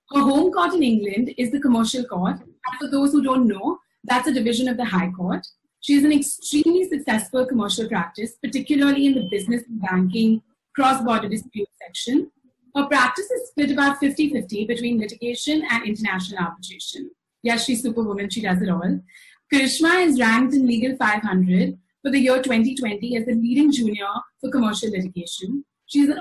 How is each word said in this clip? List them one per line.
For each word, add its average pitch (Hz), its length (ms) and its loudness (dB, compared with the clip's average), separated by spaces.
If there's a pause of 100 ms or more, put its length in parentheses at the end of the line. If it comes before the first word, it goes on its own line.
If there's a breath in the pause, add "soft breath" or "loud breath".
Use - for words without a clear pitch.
(100)
Her 277 120 2
home 294 280 4
court 349 220 0
in 349 100 2
England 214 540 0
is 240 140 -2
the 277 100 -2
Commercial 240 460 0
Court, 190 300 -2
and - 440 -12
for 277 80 -8
those 277 240 0
who 294 100 4
don't 262 240 2
know, 214 320 -2 (260)
that's 294 220 0
a 302 60 0
division 240 360 0
of 247 100 -4
the 240 80 -4
High 180 240 -2
Court. 180 360 -6 (340)
She - 160 -2
is 277 80 4
an 302 100 6
extremely 330 760 0
successful 254 560 -2
commercial 220 460 -2
practice, 214 520 -6
particularly 277 640 2
in 269 120 4
the 190 140 -4
business 226 380 -2
and 220 140 -8
banking 185 580 2 (340)
cross-border 240 540 2
dispute 214 400 -6 (180)
section. - 440 -2 (440)
Her 277 120 0
practice 269 440 0
is - 200 -6
split 294 200 -2
about 277 280 0
fifty 294 340 0
fifty 220 320 -4
between 240 340 -2
litigation 240 720 -4
and 233 140 -2
international 196 580 -4
arbitration. - 680 -10 (320)
Yes, 233 240 0
she's 240 160 -2
superwoman, 214 480 -4
she 226 100 -8
does 185 220 0
it 185 80 0
all. 180 280 0 (540 soft breath)
Karishma 320 540 2
is 269 120 2
ranked 240 360 2
in 262 120 4
Legal 240 300 0
five 208 240 0
hundred 185 580 2 (240)
for 277 100 -2
the 277 80 4
year 254 200 4
twenty 247 360 2
twenty 233 400 -4
as 226 100 -2
the 240 80 0
leading 254 380 4
junior 208 340 0 (340)
for 262 80 -6
commercial 220 440 0
litigation. 185 720 -6 (220)
She 285 140 0
is 285 200 4